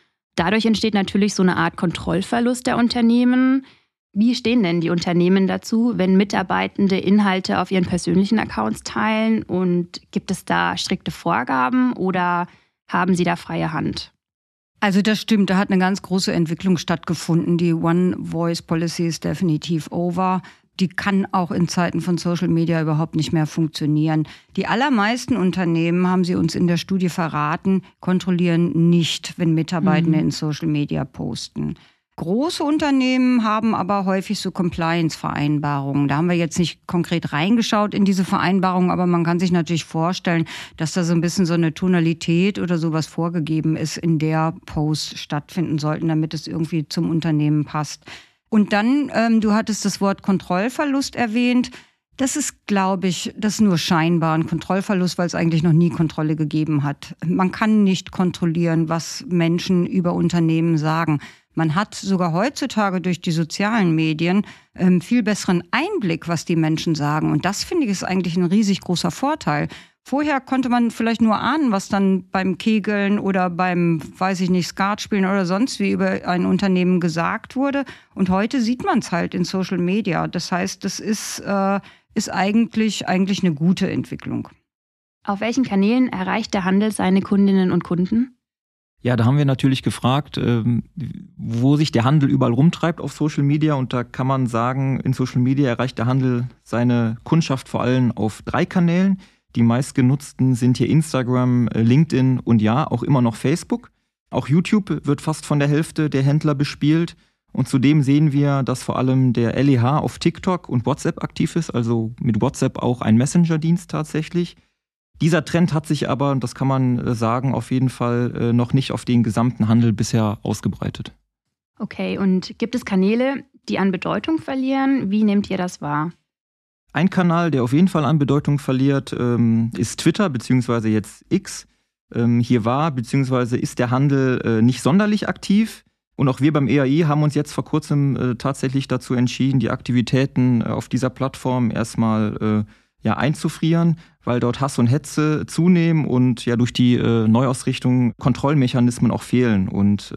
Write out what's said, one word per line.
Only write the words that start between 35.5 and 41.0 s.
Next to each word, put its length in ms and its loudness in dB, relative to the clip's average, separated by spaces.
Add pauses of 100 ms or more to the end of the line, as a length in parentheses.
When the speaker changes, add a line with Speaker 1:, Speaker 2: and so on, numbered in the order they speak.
Speaker 2:
Da 100 0
haben 120 0
wir 80 0
jetzt 200 -4
nicht 300 -4
konkret 460 -2
reingeschaut 600 0
in 120 0
diese 200 2
Vereinbarungen, 680 2
aber 140 0
man 180 2
kann 160 0
sich 120 0
natürlich 340 0
vorstellen, 600 -2 (320)
dass 160 -6
da 100 0